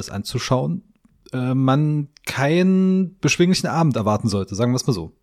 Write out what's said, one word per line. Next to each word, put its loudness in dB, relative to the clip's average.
anzuschauen, -4
äh, -2
man 0
keinen 2
beschwinglichen 2
Abend 2
erwarten 0
sollte, -2
sagen 0
wir's -2
mal 0
so. -6